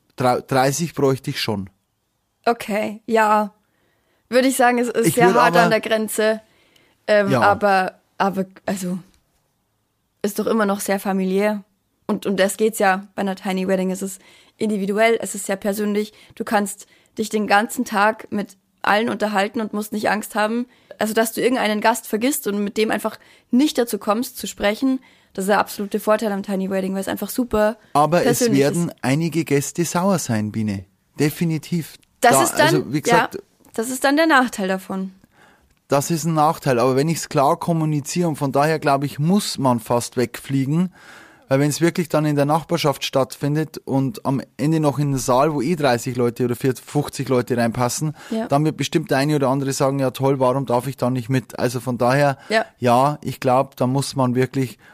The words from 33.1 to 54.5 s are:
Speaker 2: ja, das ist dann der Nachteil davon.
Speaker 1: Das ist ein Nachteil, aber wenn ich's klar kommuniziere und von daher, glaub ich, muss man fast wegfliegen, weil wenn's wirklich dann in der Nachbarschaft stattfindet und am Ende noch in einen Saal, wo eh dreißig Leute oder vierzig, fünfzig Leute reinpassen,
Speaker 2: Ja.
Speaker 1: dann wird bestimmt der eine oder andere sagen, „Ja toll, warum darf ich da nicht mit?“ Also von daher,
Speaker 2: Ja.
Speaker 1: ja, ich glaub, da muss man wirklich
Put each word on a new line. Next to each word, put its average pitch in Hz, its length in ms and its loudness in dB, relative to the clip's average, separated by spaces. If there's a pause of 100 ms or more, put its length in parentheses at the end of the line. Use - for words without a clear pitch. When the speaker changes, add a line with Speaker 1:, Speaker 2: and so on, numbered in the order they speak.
Speaker 2:
ja, - 60 -12 (320)
das 226 160 -4
ist 262 140 -8
dann 277 140 4
der 330 100 4
Nachteil 254 400 2
davon. 190 460 -6 (760)
Speaker 1:
Das 139 240 0
ist 156 140 -2
ein 165 80 0
Nachteil, 151 460 2
aber 131 160 4
wenn 139 140 2
ich's - 200 -6
klar 147 280 2
kommuniziere 160 680 -2
und 151 80 -2
von 139 160 -2
daher, 147 280 2
glaub 139 240 0
ich, 139 160 -4
muss 180 380 0
man 127 220 2
fast 120 380 -2
wegfliegen, 135 760 0 (560)
weil 135 100 2
wenn's 147 220 0
wirklich 170 260 0
dann 151 180 0
in 147 120 0
der 143 80 2
Nachbarschaft 151 580 0
stattfindet 147 760 -2
und 135 460 -2
am 131 160 -2 (140)
Ende 160 240 0
noch 143 200 0
in 147 100 0
einen 135 80 0
Saal, 135 360 2
wo 147 80 -2
eh 160 140 0
dreißig 127 400 0
Leute 120 300 0
oder 120 100 0
vierzig, 127 300 -2
fünfzig - 420 -4
Leute 123 300 0
reinpassen, 123 580 -2 (140)
Speaker 2:
Ja. 220 180 -4
Speaker 1:
dann 143 160 2
wird 156 140 -2
bestimmt 151 340 -2
der 143 60 0
eine 147 180 2
oder 139 140 2
andere 135 240 -2
sagen, 139 260 0
„Ja 131 120 0
toll, 135 280 0
warum 131 260 2
darf 120 220 0
ich 135 80 -6
da 123 140 0
nicht 123 180 -4
mit?“ 131 320 -2
Also 123 220 -2
von 123 160 -4
daher, 135 400 2 (100)
Speaker 2:
Ja. 214 180 0 (140)
Speaker 1:
ja, 127 420 4
ich - 200 -8
glaub, 131 340 2
da 127 100 -2
muss 131 300 -2
man 127 180 2
wirklich 127 440 -2 (160)